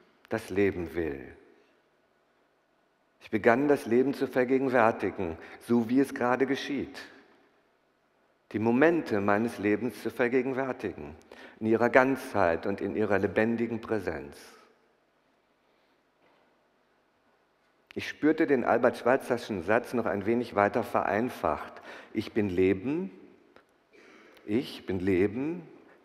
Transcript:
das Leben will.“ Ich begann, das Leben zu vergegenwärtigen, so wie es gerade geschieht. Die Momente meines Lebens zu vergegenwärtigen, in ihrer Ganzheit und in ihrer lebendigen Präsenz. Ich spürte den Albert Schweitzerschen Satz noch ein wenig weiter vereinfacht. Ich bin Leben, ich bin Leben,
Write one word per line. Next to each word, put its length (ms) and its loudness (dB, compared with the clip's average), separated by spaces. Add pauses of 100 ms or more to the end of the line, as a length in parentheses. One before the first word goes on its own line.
(280)
das 220 -6
Leben 440 0
will.“ 300 -4 (2000)
Ich 100 -18
begann, 360 4
das 200 2
Leben 280 2
zu 140 -2
vergegenwärtigen, 1080 0 (300)
so 220 2
wie 100 2
es 160 0
gerade 320 0
geschieht. 540 -6 (1500)
Die 60 -2
Momente 600 2
meines 380 0
Lebens 440 -2
zu 80 -6
vergegenwärtigen, 1040 -2 (460)
in 60 -4
ihrer 240 4
Ganzheit 760 2
und 140 -2
in 160 -4
ihrer 220 2
lebendigen 640 0
Präsenz. 560 -6 (3500)
Ich 140 -6
spürte 380 2
den 180 2
Albert 340 2
Schweitzerschen 640 0
Satz 280 0
noch 140 0
ein 180 -2
wenig 300 0
weiter 300 2
vereinfacht. 960 -2 (300)
Ich 200 -10
bin 160 0
Leben, 600 0 (1400)
ich 400 -4
bin 140 -2
Leben, 640 0 (420)